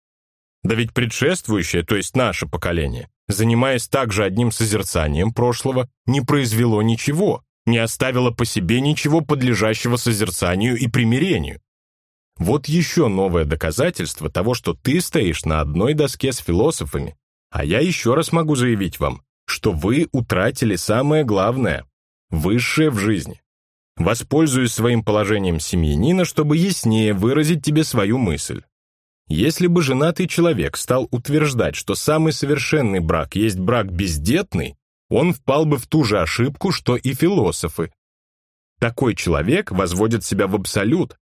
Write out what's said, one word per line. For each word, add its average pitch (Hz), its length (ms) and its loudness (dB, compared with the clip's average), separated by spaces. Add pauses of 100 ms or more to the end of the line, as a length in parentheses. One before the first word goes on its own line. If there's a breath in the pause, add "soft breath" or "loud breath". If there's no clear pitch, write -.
(640)
Да 113 120 2
ведь 117 180 -2
предшествующее, 113 880 0
то 107 140 0
есть - 180 -4
наше 107 320 0
поколение, 80 640 -4 (200)
занимаясь 117 600 0
также 110 360 0
одним 107 280 0
созерцанием 95 800 0
прошлого, 123 560 -2 (180)
не 135 140 2
произвело 117 640 2
ничего, 143 600 0 (240)
не 117 120 4
оставило 123 520 0
по 117 140 -4
себе 110 360 0
ничего 147 420 2
подлежащего 120 760 0
созерцанию 107 800 0
и 123 120 -2
примирению. 117 720 0 (760)
Вот 123 300 0
еще 160 420 2
новое 95 360 2
доказательство 80 840 -2
того, 110 240 0
что 87 200 -4
ты 151 260 0
стоишь 101 440 -2
на 78 160 0
одной 85 340 0
доске 135 380 -2
с 123 60 -6
философами, 85 800 -2 (340)
а - 140 -2
я 87 160 2
еще 156 340 0
раз 156 180 0
могу 156 240 2
заявить 110 440 0
вам, 69 220 -4 (240)
что - 260 -2
вы 107 400 0
утратили 113 640 0
самое 143 480 0
главное, 104 640 0 (440)
высшее 120 600 0
в 110 80 -2
жизни. 98 440 -4 (540)
Воспользуюсь 127 760 2
своим 113 320 0
положением 98 560 0
семьянина, 92 640 2
чтобы 151 320 0
яснее 110 560 2
выразить 143 500 0
тебе 156 220 0
свою 113 340 0
мысль. 87 440 -4 (640)
Если 131 380 0
бы 175 160 4
женатый 151 440 0
человек 135 500 0
стал 127 340 -2
утверждать, 127 680 0
что - 180 -4
самый 160 380 2
совершенный 139 680 0
брак 82 360 0
есть 101 220 0
брак 95 340 0
бездетный, 85 840 -2 (340)
он 160 220 2
впал 147 340 0
бы 147 100 2
в 123 100 -6
ту 160 180 2
же 101 160 2
ошибку, 135 520 -2
что - 240 -2
и 131 160 -4
философы. 101 800 0 (880)
Такой 117 340 0
человек 90 560 0
возводит 98 540 0
себя 98 220 0
в 95 80 -2
абсолют, 110 600 -2 (220)